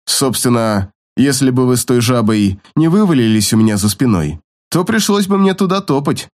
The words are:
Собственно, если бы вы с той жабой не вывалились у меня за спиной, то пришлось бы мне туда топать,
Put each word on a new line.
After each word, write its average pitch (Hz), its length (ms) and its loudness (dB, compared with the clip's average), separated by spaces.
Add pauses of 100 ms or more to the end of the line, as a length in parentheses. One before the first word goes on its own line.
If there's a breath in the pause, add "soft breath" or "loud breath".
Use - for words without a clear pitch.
Собственно, 113 840 -2 (240)
если 135 340 2
бы 127 160 0
вы 123 100 2
с 120 80 -4
той 123 160 0
жабой 110 600 0 (160 loud breath)
не 160 120 2
вывалились 131 640 2
у 113 40 2
меня 110 200 2
за 101 120 -2
спиной, 87 520 -2 (300)
то 175 140 -2
пришлось 208 420 0
бы 196 120 -2
мне 196 160 2
туда 190 260 -2
топать, 143 480 -4 (100)